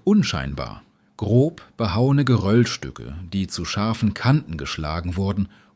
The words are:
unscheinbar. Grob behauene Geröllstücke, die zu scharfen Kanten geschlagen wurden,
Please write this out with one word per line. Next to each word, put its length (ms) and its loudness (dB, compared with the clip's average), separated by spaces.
unscheinbar. 800 0
Grob 460 2
behauene 480 2
Geröllstücke, 880 0
die 140 -2
zu 180 -8
scharfen 480 -2
Kanten 460 0
geschlagen 580 -6
wurden, 320 -2